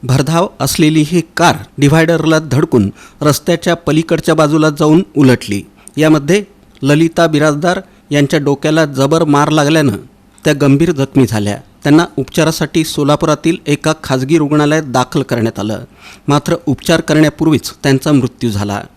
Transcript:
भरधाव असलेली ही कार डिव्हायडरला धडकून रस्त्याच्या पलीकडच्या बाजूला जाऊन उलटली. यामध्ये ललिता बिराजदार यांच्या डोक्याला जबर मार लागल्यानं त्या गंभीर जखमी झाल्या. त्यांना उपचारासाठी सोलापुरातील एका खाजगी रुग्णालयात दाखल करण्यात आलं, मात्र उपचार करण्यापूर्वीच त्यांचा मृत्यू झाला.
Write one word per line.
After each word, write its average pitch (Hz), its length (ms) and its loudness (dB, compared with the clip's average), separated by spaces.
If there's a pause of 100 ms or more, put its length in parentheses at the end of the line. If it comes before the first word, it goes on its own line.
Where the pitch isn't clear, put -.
भरधाव 143 440 0 (120)
असलेली 151 480 0
ही 170 140 0 (160)
कार 165 180 2 (220)
डिव्हायडरला 160 600 2 (120)
धडकून 120 380 2 (320)
रस्त्याच्या 160 540 0
पलीकडच्या 160 600 -2
बाजूला 156 340 2
जाऊन 151 340 2 (140)
उलटली. 123 440 2 (360)
यामध्ये 156 440 2 (400)
ललिता 160 460 2
बिराजदार 156 520 0 (320)
यांच्या 147 280 0
डोक्याला 156 460 0
जबर 143 380 0
मार 147 260 0
लागल्यानं 151 480 2 (480)
त्या 151 160 2
गंभीर 143 300 2
जखमी 135 360 0
झाल्या. 104 300 -4 (260)
त्यांना 156 220 4 (120)
उपचारासाठी 156 680 -2
सोलापुरातील 151 760 -2 (100)
एका 156 260 -2 (100)
खाजगी 131 340 -2
रुग्णालयात 151 460 0
दाखल 127 380 -2
करण्यात 117 380 -4
आलं, 104 240 -6 (440)
मात्र 147 280 0 (100)
उपचार 160 360 -2
करण्यापूर्वीच 156 720 0 (120)
त्यांचा 139 280 0
मृत्यू 123 380 -2
झाला. 101 320 -4 (160)